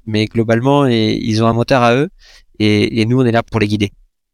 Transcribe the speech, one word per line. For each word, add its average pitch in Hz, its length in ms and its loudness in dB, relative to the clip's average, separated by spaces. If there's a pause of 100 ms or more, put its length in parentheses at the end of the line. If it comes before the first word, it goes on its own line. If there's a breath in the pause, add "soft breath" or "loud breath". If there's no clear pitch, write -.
Mais 107 200 -2
globalement, 117 600 0
et, 110 340 0
ils 110 220 -2
ont 113 60 2
un 117 40 2
moteur 120 300 0
à 120 140 2
eux 151 140 -4 (500 soft breath)
et, 107 400 0
et 107 60 0
nous, 123 140 2
on 131 40 2
est 117 80 2
là 113 100 0
pour - 160 -6
les 107 80 2
guider. 104 260 -2 (420)